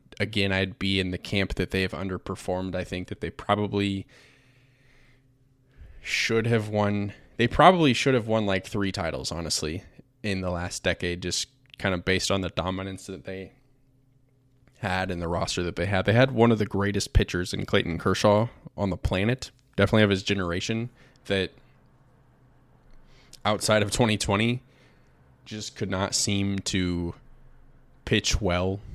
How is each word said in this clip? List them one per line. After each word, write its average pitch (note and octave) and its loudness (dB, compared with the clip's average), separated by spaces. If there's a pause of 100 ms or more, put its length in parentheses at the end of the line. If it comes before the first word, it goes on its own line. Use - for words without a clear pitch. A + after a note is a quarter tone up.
(200)
again, G2+ 0
I'd F#2+ -2
be F#2+ 0
in F#2 -2
the F2+ -4
camp - -2
that F#2 -2
they F#2+ 0
have F#2 -2
underperformed. F#2 -6
I F#2 -4
think F2+ -8
that - -10
they E2+ -6
probably G2+ -2 (2000)
should - -2
have A2+ 0
won, G#2 0 (240)
they A#2 2
probably D#3+ 8
should C3+ 2
have A2+ 2
won, A2 2
like, F#2+ 0
three G2+ -2
titles, D#2+ -4
honestly, E2 -4 (380)
in G2 -4
the F#2 -4
last F2 -6
decade, F2 -2
just F2 -4 (300)
kinda F#2+ -2
based F#2 0
on G2 2
the F#2 -4
dominance F#2+ -6
that F#2+ -12
they F#2+ -12 (1300)
had F#2 -2
and F2 -4
the E2 -4
roster E2+ -2
that E2+ -4
they E2+ 0
had. F#2+ 0
They G#2 2
had C3 4
one A#2 6
of A2 2
the G#2 2
greatest G2 -2
pitchers F2+ 2
in G2+ -4
Clayton E2+ 0
Kershaw G#2 4 (260)
on G2+ -2
the F2+ -4
planet, G#2 -2 (260)
definitely G#2+ 6
of G#2 6
his F#2+ 2
generation, G2+ -2 (380)
that F#2+ 0 (1900)
outside G#2+ 2
of G2+ -2
twenty A2 2
twenty A2+ 0 (840)
just G#2+ -12
could G2+ -4
not G2 -2
seem G2 0
to F2 -2 (880)
pitch - 0
well F#2 0 (140)